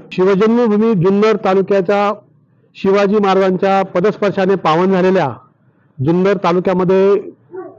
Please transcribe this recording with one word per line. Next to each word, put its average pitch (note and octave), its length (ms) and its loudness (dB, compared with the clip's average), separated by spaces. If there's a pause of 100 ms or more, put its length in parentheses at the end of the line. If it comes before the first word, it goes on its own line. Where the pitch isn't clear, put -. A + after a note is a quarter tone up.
(120)
शिवजन्मभूमी G#3+ 800 0
जुन्नर G3+ 520 0
तालुक्याच्या G3 680 0 (640)
शिवाजी G3+ 400 0
महाराजांच्या G3 680 2
पदस्पर्शाने F#3+ 720 -2
पावन F3+ 360 0
झालेल्या F#3 380 2 (760)
जुन्नर F#3 380 2
तालुक्यामध्ये F#3 800 2 (580)